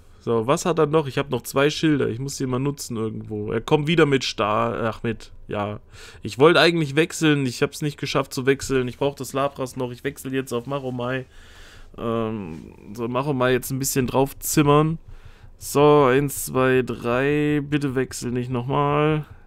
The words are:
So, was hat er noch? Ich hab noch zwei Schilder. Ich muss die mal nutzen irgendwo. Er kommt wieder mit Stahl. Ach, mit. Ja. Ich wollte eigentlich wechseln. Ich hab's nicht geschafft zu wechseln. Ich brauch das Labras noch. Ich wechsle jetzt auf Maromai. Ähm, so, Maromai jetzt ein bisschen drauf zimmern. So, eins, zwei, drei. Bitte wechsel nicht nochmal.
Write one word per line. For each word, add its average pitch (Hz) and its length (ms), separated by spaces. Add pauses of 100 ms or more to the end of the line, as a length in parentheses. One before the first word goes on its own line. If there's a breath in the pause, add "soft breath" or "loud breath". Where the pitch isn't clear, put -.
(200)
So, 117 260
was 156 200
hat 170 120
er 156 100
noch? 151 200
Ich 127 100
hab 139 120
noch 123 120
zwei 139 280
Schilder. 147 400
Ich 113 100
muss 139 160
die 139 100
mal 127 140
nutzen 139 380
irgendwo. 107 540
Er 113 100
kommt 151 260
wieder 165 180
mit 139 200
Stahl. 110 600
Ach, - 180
mit. 117 280 (160)
Ja. 104 320 (420 loud breath)
Ich 110 160
wollte 151 220
eigentlich 160 360
wechseln. 151 500
Ich 123 180
hab's - 180
nicht 147 160
geschafft - 360
zu 127 120
wechseln. 135 440
Ich - 80
brauch 143 180
das 127 160
Labras 135 460
noch. 123 140
Ich 120 120
wechsle 139 280
jetzt 131 220
auf 120 120
Maromai. 131 600 (720 soft breath)
Ähm, 110 760 (200)
so, 117 140
Maromai 127 460
jetzt 123 180
ein 131 80
bisschen 135 260
drauf 131 340
zimmern. 151 580 (600 soft breath)
So, 147 520
eins, 139 380
zwei, 131 380
drei. 143 760
Bitte 143 320
wechsel 127 360
nicht 123 180
nochmal. 143 760 (220 soft breath)